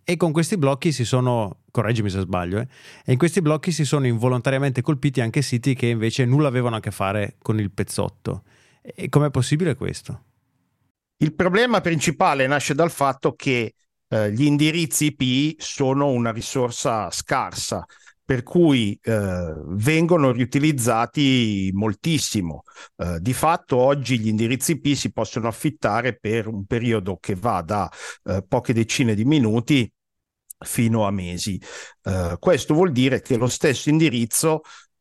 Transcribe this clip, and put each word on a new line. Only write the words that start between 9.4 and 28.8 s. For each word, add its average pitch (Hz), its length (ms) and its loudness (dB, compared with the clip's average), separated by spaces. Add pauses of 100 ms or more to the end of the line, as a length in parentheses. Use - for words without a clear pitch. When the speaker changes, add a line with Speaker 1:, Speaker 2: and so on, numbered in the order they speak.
Speaker 1:
questo? - 480 -8 (960)
Speaker 2:
Il 156 160 0
problema 196 480 2
principale 151 640 2
nasce 143 280 0
dal 160 160 2
fatto 139 420 0
che, 120 400 -2 (340)
eh, 107 240 0
gli 120 140 2
indirizzi 156 640 2
I 147 80 -2
P 135 460 0
sono 139 500 0
una 120 200 0
risorsa 117 800 -4
scarsa, 107 760 -4 (420)
per 123 160 -2
cui, 135 600 2
eh, 92 500 -2 (140)
vengono 147 680 2
riutilizzati 120 1400 0
moltissimo. 101 880 -2 (340)
Eh, 87 240 -4
di 110 100 -2
fatto 156 460 0
oggi 127 420 2
gli 107 80 -2
indirizzi 117 460 0
I 143 80 -2
P 143 140 2
si - 180 -4
possono 113 340 -4
affittare 117 720 -2
per 107 280 -2
un 101 180 -8
periodo 110 560 -2
che - 140 -4
va 95 260 -2
da, 92 280 -2 (360)
eh, 98 200 -2
poche 127 280 0
decine 113 420 0